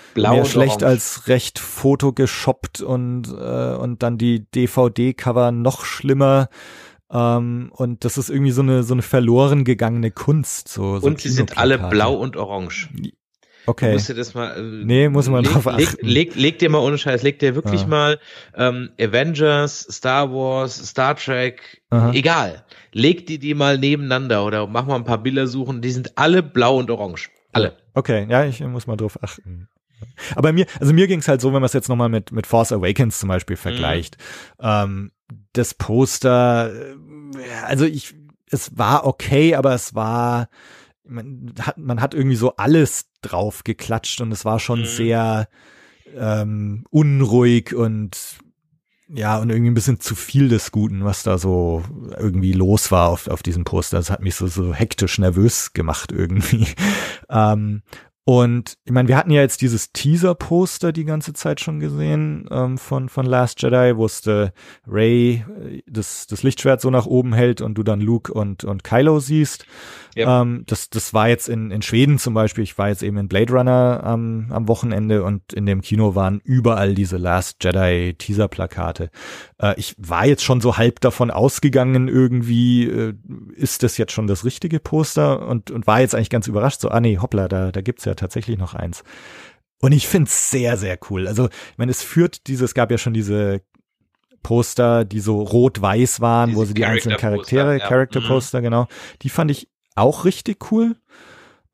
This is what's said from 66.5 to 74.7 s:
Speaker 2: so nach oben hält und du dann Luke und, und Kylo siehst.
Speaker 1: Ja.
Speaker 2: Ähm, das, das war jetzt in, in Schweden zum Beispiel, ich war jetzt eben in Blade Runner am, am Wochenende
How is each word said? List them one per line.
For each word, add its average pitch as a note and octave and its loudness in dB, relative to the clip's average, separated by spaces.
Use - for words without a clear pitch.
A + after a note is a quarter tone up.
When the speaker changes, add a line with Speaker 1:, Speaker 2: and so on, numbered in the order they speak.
Speaker 2:
so C3 0
nach B2 2
oben B2 2
hält A#2+ 2
und A2+ -6
du A2 -2
dann G#2 0
Luke A2 0
und, G2+ -6
und G2+ -6
Kylo D3 4
siehst. C#3+ 0
Speaker 1:
Ja. B2 2
Speaker 2:
Ähm, A#2+ -4
das, - -6
das - -6
war A2 4
jetzt A#2 0
in, A2 -4
in G#2 -4
Schweden C3+ 4
zum A#2 -2
Beispiel, A2 0
ich - -8
war G2+ 0
jetzt G2+ -2
eben G2+ -4
in G2+ -4
Blade G#2+ 2
Runner B2+ 4
am, A2+ -4
am A2 -2
Wochenende G#2+ 0